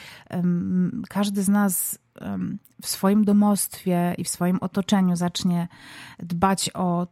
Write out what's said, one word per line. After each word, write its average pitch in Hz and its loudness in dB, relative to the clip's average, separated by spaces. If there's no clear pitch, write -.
em, 180 0
każdy 202 -2
z 185 0
nas, 202 0
em, - -6
w - -12
swoim 202 2
domostwie 190 2
i 180 -6
w - -6
swoim 180 0
otoczeniu 190 2
zacznie 175 0
dbać 180 0
o 175 -2